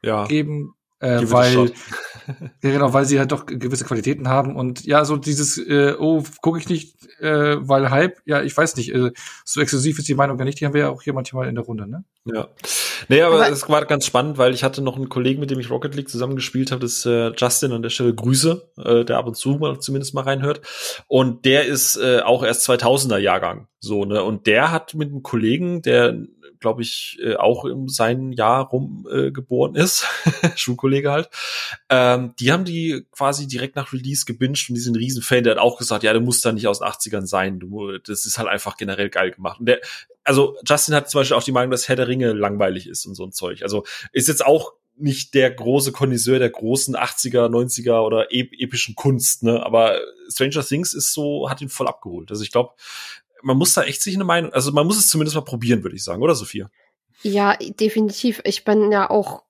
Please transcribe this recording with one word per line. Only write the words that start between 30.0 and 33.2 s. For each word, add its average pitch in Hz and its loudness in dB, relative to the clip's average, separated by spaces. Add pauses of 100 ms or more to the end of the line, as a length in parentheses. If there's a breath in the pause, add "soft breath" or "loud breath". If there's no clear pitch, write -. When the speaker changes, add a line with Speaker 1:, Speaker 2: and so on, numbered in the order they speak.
Speaker 1:
<laughs> 165 0
Schulkollege 135 0
halt, 156 -2 (600 loud breath)
ähm, 123 4
die 127 2
haben 185 0
die 165 -4
quasi 143 -2